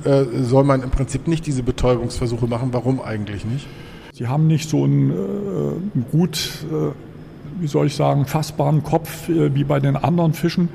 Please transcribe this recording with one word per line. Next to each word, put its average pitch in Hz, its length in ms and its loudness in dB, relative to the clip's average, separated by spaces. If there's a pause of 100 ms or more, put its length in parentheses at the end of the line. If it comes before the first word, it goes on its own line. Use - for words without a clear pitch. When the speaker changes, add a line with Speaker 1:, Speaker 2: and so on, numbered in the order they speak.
Speaker 1:
äh, 139 200 4 (180)
soll 131 220 4
man 135 180 4
im 127 80 -6
Prinzip - 380 -2
nicht 160 180 0
diese 135 160 -2
Betäubungsversuche 120 840 0
machen. 120 260 -2
Warum 123 280 0
eigentlich 104 460 -6
nicht? 127 200 -6 (480)
Speaker 2:
Sie 120 140 -6
haben 151 180 4
nicht 156 220 2
so 139 160 2
ein, 139 260 4
äh, 147 40 0 (960)
gut, 170 240 2 (340)
äh, 151 220 -2 (680)
wie 170 60 -2
soll 147 200 2
ich 143 100 -2
sagen, 143 300 2
fassbaren 151 560 0
Kopf, - 480 -2
äh, 151 240 2
wie 143 100 2
bei 143 160 2
den 139 160 2
anderen 165 380 2
Fischen. 170 400 2